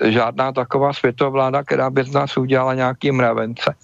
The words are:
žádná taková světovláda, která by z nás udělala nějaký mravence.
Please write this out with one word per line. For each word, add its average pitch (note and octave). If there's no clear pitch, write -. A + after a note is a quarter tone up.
žádná A#2+
taková C3+
světovláda, C3+
která C3+
by C3+
z C3
nás C#3
udělala C3
nějaký C3
mravence. A#2